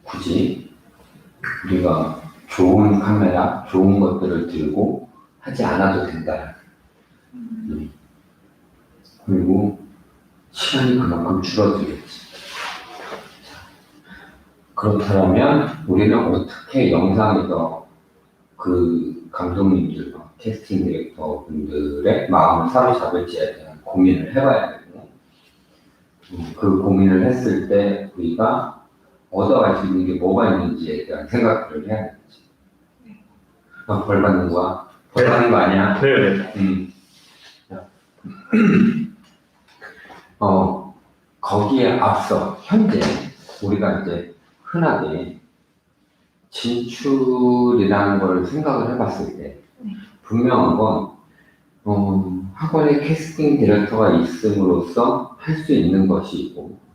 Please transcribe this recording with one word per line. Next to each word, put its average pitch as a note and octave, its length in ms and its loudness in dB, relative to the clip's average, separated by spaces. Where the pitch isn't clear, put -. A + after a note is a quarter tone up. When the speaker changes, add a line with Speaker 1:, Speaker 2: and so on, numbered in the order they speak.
Speaker 1:
굳이 - 680 -4
우리가 F2 560 -2
좋은 G2 520 4
카메라, F#2+ 680 0
좋은 G2 300 4
것들을 F2 480 0
들고 D#2 640 -4
하지 - 260 -6
않아도 F2+ 420 0
된다. D#2 480 -8
Speaker 2:
음. A#3 360 -12
Speaker 1:
음. - 240 -10
그리고 F#2+ 540 0
시간이 B2+ 460 0
그만큼 E2+ 440 -2
줄어들겠지. - 800 -2
그렇다면 G2+ 1120 2
우리는 F#2+ 300 4
어떻게 - 580 0
영상에서 G2 960 0
그 E2+ 760 0
감독님들과 F2+ 1040 0
캐스팅 - 480 -4
디렉터 - 600 -6
분들의 D2 840 -2
마음을 D#3+ 420 4
사로잡을지에 - 840 0
대한 - 260 -20
고민을 F#2 520 2
해봐야 - 440 0
되고, - 300 -20
음, E2 240 -10
그 G2 240 2
고민을 F#2+ 440 4
했을 B2 420 0
때 G2+ 480 0
우리가 - 680 -4
얻어갈 G2 460 2
수 F#2+ 100 -4
있는 F#2 180 0
게 F#2 140 -2
뭐가 G2 340 0
있는지에 - 540 -4
대한 - 200 -10
생각들을 G#2+ 640 -2
해야 - 220 -6
되지. - 300 -20
Speaker 2:
네. - 180 -20
Speaker 1:
어, G2 180 -2
벌 G2 160 2
받는 F2+ 280 2
거야? F2 380 -4
벌 B2 120 2
받는 A#2+ 260 2
거 G#2 60 4
아니야? G2 440 2
Speaker 3:
네, G#2+ 360 4
네. - 200 -8
Speaker 1:
음. F#2+ 360 -2
<clears throat> - 640 4
어, F#2+ 560 0
거기에 B2 580 0
앞서 - 640 -2
현재 G#3+ 380 2
우리가 F#2+ 380 -2
이제 E2+ 340 -8
흔하게 - 760 -2
진출이라는 A#2+ 1700 2
걸 F#2 260 0
생각을 B2+ 480 -2
해봤을 G#2+ 440 -4
때 - 220 -14
Speaker 2:
네. G#3 140 -10
Speaker 1:
분명한 B2 540 2
건, - 340 0
어, F#2+ 680 0
학원에 D3+ 460 2
캐스팅 D3+ 600 0
디렉터가 G#2 580 4
있음으로써 G2 1200 0
할 D#3 180 -4
수 - 160 0
있는 F#2+ 340 4
것이 - 400 -2
있고 - 300 -16